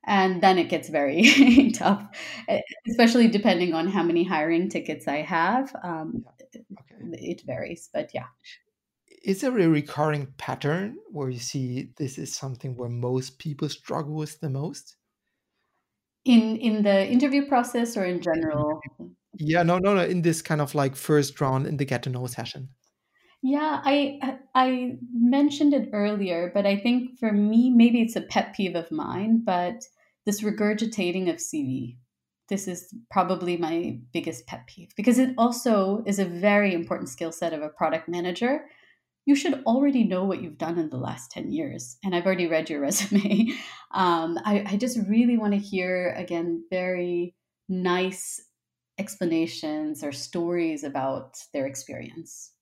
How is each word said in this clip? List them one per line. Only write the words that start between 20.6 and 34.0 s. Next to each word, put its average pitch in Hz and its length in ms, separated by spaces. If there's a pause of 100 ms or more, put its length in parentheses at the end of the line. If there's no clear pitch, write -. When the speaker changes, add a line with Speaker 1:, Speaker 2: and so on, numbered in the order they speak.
Speaker 2:
of, 139 120
like, 139 220
first 147 460
round 131 260
in 156 100
the 139 80
get 131 180
to 135 60
know 127 180
session. 123 420 (720)
Speaker 1:
Yeah, 285 420
I, 285 380
I, 262 160 (180)
I 254 420 (160)
mentioned 285 600
it - 200
earlier, 196 600
but 202 120
I 196 120
think 240 420
for 220 120
me, 214 380
maybe 233 320
it's 226 140
a 208 60
pet - 320
peeve 185 220
of 170 160
mine, 214 540
but 180 380 (420)
this 202 160
regurgitating 208 920
of 165 60
C 151 240
V, 131 340 (520)
this 196 180
is 175 260 (160)
probably 175 460
my 165 440 (120)